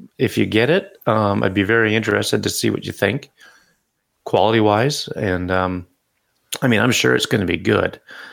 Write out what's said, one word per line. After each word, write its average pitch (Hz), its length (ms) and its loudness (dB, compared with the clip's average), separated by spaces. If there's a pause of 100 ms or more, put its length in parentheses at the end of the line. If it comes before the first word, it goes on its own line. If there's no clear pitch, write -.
(180)
If 127 200 -2
you 107 80 2
get 107 240 2
it, 185 280 -2 (100)
um, 107 360 2
I'd 95 100 0
be 98 100 2
very 110 320 2
interested 104 480 0
to 101 60 -2
see 110 200 -2
what - 160 -4
you 98 60 -8
think, 104 400 -2 (960)
quality 110 340 2
wise. 110 500 2
And, 90 420 -4
um, 92 360 -2 (760)
I 139 60 2
mean, 113 140 4
I'm 120 100 2
sure 123 240 2
it's 123 100 -2
gonna 104 220 0
be 87 100 -2
good. 98 420 0 (340)